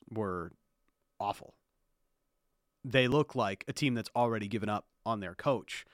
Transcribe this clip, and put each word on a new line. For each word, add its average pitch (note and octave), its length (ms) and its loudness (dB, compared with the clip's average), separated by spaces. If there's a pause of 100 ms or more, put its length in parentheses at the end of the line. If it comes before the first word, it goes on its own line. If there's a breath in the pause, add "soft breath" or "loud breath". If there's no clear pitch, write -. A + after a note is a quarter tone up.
(100)
were F#2 420 -4 (680)
awful. - 360 -6 (1300)
They B2+ 240 4
look C#3+ 260 4
like G2+ 340 0
a - 40 -8
team C3+ 220 0
that's A2+ 200 -4
already A2+ 340 2
given G#2+ 200 -2
up G#2 180 -4 (180)
on A2 160 -2
their F2+ 140 -8
coach, - 600 -4